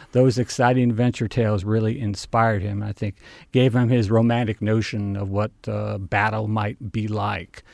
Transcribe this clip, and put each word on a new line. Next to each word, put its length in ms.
those 260
exciting 520
adventure 360
tales 380
really 340
inspired 640
him, 200
I 100
think, 240
gave 240
him 140
his 220
romantic 520
notion 540
of 140
what, 200
uh, 320
battle 480
might 460
be 160
like. 640